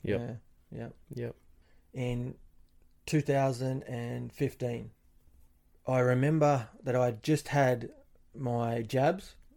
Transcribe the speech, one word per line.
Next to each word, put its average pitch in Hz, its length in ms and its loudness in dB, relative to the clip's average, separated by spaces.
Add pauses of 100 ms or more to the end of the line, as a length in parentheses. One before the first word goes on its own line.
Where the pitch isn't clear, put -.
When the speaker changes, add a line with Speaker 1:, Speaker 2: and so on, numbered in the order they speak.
Speaker 1:
Yep. 101 180 0
Speaker 2:
Yeah, - 580 -12
yeah. 117 100 -10 (260)
Speaker 1:
Yep. 120 200 -8 (600)
Speaker 2:
In 123 400 -4 (720)
two 156 140 2
thousand 135 640 0
and 120 480 -8
fifteen, 120 580 -4 (960)
I 131 120 2
remember 135 680 4 (160)
that 127 100 0
I 123 160 4
just 143 380 0
had 127 420 2 (440)
my 120 480 -2
jabs 135 520 0 (220)